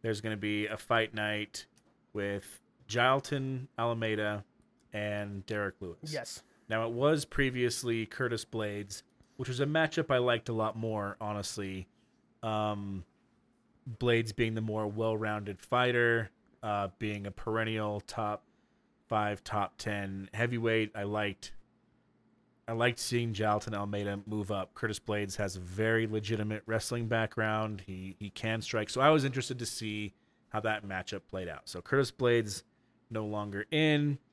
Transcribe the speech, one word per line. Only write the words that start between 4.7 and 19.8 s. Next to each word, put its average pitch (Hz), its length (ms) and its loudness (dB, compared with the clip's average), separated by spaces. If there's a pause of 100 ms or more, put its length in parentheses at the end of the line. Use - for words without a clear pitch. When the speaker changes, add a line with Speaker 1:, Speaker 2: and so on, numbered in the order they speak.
Speaker 1:
and 104 540 -4
Derek 101 340 -2
Lewis. 90 240 -8
Speaker 2:
Yes. - 380 -8 (260)
Speaker 1:
Now, 113 180 2
it 117 60 -2
was 139 320 4
previously 120 800 0
Curtis 117 380 -2
Blades, 104 580 -6 (360)
which 131 100 -4
was 127 120 -4
a 139 60 4
matchup 156 440 2
I 131 80 6
liked 120 300 2
a 123 40 -2
lot 110 240 0
more, 107 440 -2
honestly. 101 680 -4 (560)
Um, 104 600 -2 (840)
Blades 117 460 2
being 113 220 0
the 110 60 -2
more 107 260 -2
well-rounded 107 760 -2
fighter, 120 680 4 (320)
uh, 101 260 0 (100)
being 104 280 -4
a 101 40 -6
perennial 110 680 0
top 107 440 -4 (640)
five, 104 340 0
top 101 360 -2
ten 98 560 -4